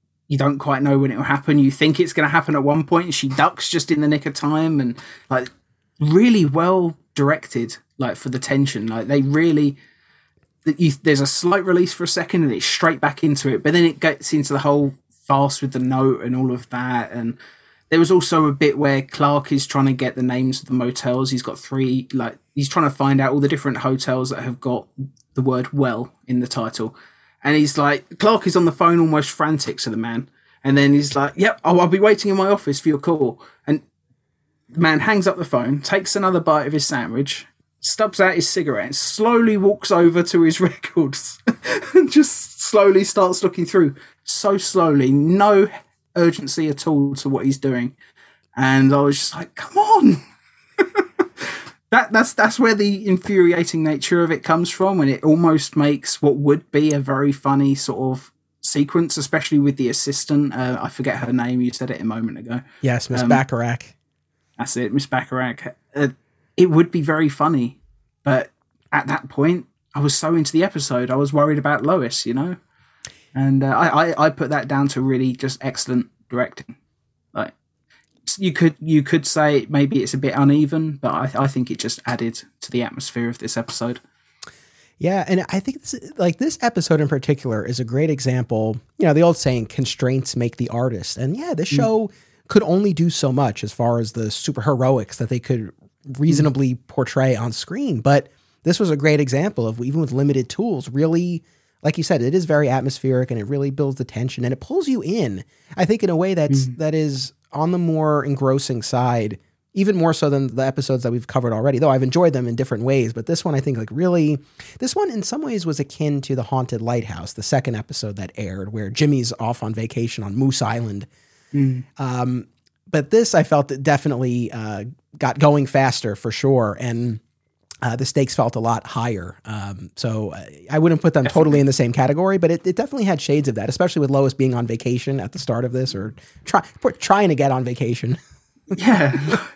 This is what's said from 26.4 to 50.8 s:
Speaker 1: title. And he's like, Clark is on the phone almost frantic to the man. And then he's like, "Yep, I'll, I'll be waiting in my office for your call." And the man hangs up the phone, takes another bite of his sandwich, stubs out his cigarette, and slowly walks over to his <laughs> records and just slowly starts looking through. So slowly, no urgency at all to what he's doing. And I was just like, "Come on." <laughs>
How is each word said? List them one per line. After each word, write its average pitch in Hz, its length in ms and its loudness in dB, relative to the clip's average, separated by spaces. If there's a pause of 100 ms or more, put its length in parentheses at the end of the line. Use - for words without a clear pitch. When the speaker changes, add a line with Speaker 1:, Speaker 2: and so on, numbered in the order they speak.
Speaker 1:
title. 113 480 -6 (480)
And 143 120 2
he's 151 220 2
like, 143 420 0
Clark 214 280 4
is 170 80 0
on 175 100 4
the 165 60 4
phone 170 280 2
almost 151 300 2
frantic 151 500 -2
to - 100 -4
the 107 80 -6
man. 117 320 -6 (340)
And 139 140 4
then 143 160 6
he's 143 220 2
like, 143 200 0
"Yep, 202 280 2
I'll, 175 180 4
I'll 175 60 4
be 190 120 2
waiting 208 320 4
in 196 60 0
my 190 100 0
office 196 320 0
for - 80 -2
your 147 120 2
call." 151 420 -2 (260)
And 151 140 0 (880)
the 170 100 -8
man 160 220 2
hangs 202 260 2
up 180 100 0
the 175 60 -6
phone, 135 380 -2
takes 190 340 -2
another 190 240 0
bite 151 280 2
of 147 60 -4
his 147 140 -2
sandwich, 123 580 -6 (360)
stubs 214 400 -2
out 185 140 4
his 170 120 0
cigarette, 147 380 -2
and 139 100 -8
slowly 226 640 2
walks 196 340 2
over 170 320 6
to 175 200 2
his 160 180 2
<laughs> - 0 -
records - 800 -2 (540)
and 320 160 6
just - 520 2
slowly 196 420 6
starts 185 400 0
looking 185 220 -2
through. 160 300 2 (280)
So 202 340 0
slowly, 151 540 2
no 196 560 4 (480)
urgency 165 540 0
at 143 180 -4
all 143 280 0
to - 120 -8
what 135 180 -2
he's 135 120 0
doing. 127 400 -4 (580)
And 135 400 4
I 139 60 4
was 143 160 2
just - 180 -6
like, - 200 -14
"Come - 220 -6
on." 403 380 6 (600)
<laughs> - 80 4 (1040)